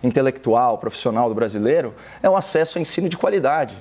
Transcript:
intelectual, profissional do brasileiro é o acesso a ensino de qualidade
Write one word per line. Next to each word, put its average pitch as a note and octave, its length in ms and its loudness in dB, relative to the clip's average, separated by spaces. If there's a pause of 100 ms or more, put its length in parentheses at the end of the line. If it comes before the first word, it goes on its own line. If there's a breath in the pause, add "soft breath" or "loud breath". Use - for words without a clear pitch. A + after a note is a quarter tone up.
intelectual, B2 760 2
profissional A2+ 500 -2
do A2 60 -2
brasileiro A2 600 0 (260 loud breath)
é - 80 2
o F#3+ 80 4
acesso F#3+ 420 0
a - 20 -2
ensino E3+ 280 -2
de E3+ 80 -4
qualidade C#3+ 640 0